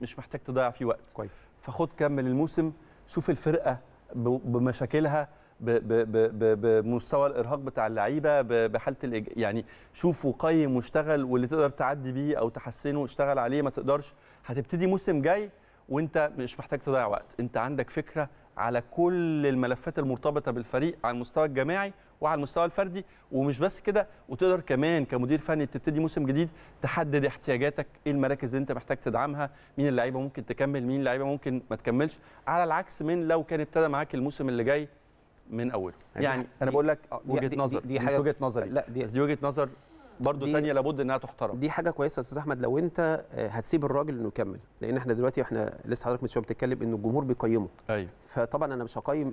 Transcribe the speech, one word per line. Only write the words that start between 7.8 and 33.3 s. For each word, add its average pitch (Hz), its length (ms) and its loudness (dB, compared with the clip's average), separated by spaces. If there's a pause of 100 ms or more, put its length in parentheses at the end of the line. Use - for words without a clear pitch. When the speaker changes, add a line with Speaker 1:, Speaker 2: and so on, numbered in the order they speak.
Speaker 1:
اللعيبه، 139 540 2
ب-، 117 300 4
بحاله 123 320 -2
الإج-، 113 340 -4
يعني 113 280 0 (280)
شوف - 320 0
وقيم 147 500 2
واشتغل، 147 480 0
واللي 123 240 2
تقدر 147 220 2
تعدي 131 420 -2
بيه 143 280 -2
او 117 100 0
تحسنه 143 560 -6
اشتغل 139 340 0
عليه، 127 220 0
ما 139 80 0
تقدرش 143 440 -2 (320)
هتبتدي 160 420 -2
موسم 185 340 2
جاي 196 280 2 (400)
وانت 151 480 0
مش 123 220 -8
محتاج 135 200 -6
تضيع 131 260 2
وقت، 104 200 -2 (140)
انت 120 180 -2
عندك 127 320 -2
فكره 151 400 -4 (280)
على 120 340 0
كل 170 560 2
الملفات 127 520 0
المرتبطه 139 520 -2
بالفريق 127 520 -2
على 120 120 0
المستوى 123 300 0
الجماعي 160 480 -2 (280)
وعلى 151 160 2
المستوى 147 280 0
الفردي، 185 400 -2 (260)
ومش 135 280 0
بس 185 200 0
كده، 202 280 0 (220)
وتقدر 185 300 4
كمان 147 460 2
كمدير 127 340 0
فني 151 260 0
تبتدي 147 340 -2
موسم 160 260 0
جديد، 151 240 2 (320)
تحدد 143 440 0
احتياجاتك، 139 640 -2 (180)
ايه 147 60 0
المراكز 131 440 0
اللي 135 60 0
انت 135 100 -4
محتاج 127 260 -4
تدعمها، 139 520 -2 (280)
مين 139 100 2
اللعيبه 131 320 2
ممكن 135 260 -6
تكمل، 139 380 0
مين 131 160 0
اللعيبه 131 260 0
ممكن 139 440 -2
ما 113 60 -2
تكملش، 131 440 0 (280)
على 170 160 2
العكس 170 380 -2
من 165 260 0
لو 165 160 2